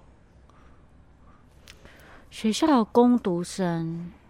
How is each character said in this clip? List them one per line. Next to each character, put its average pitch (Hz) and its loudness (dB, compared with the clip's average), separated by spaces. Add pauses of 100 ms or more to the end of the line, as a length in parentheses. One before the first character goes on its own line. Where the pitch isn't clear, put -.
(2250)
学 - -4
校 320 0
的 262 4
工 240 4
读 175 -4
生 170 -6 (180)